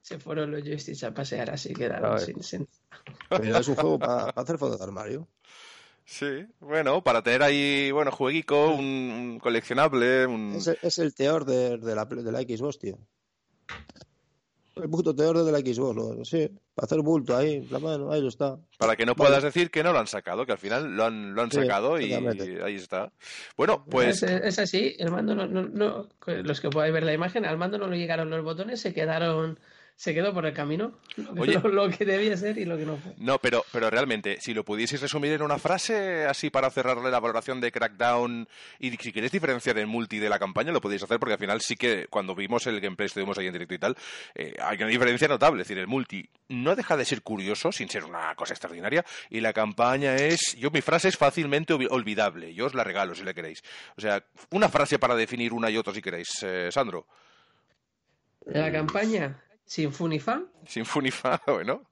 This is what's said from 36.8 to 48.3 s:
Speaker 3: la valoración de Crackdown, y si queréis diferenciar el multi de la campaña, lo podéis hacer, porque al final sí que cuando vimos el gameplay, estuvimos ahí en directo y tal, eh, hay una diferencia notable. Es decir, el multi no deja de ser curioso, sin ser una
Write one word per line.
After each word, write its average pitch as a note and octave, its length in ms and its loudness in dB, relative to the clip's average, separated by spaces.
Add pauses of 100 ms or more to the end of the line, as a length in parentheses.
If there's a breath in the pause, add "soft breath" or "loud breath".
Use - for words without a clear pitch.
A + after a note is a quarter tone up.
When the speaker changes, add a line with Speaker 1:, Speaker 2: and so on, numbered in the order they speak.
Speaker 3:
la B2 100 2
valoración A#2 400 -2
de A#2+ 100 0
Crackdown, A#2+ 800 0 (300 loud breath)
y B2 180 -4
si A2+ 160 -10
queréis A2+ 180 -2
diferenciar C3 460 0
el G#2+ 100 0
multi A2 320 -4
de G#2+ 120 0
la G2+ 80 2
campaña, G#2 340 -2
lo C#3 80 2
podéis G2+ 220 -4
hacer, A#2 180 0
porque G#2+ 140 0
al F#2 40 -4
final G2+ 220 -2
sí A2 160 -4
que A2+ 320 0
cuando F#2+ 260 -2
vimos G2+ 320 -2
el A2 140 -2
gameplay, G2 280 -4
estuvimos G2 280 -4
ahí F#2+ 120 -4
en F2+ 40 -6
directo F2 220 -8
y F2 40 -10
tal, A2+ 160 0 (400 loud breath)
eh, D2+ 280 -8
hay G2 160 -2
una G#2+ 80 0
diferencia A#2+ 420 4
notable. C3+ 320 4
Es - 80 -6
decir, F#2+ 100 -6
el F#2 80 -4
multi A2 400 -4 (220)
no B2+ 260 0
deja F#3 220 0
de B2+ 80 0
ser B2 160 -2
curioso, G#2 500 -2
sin - 200 -8
ser F#2+ 140 -6
una E2 320 -8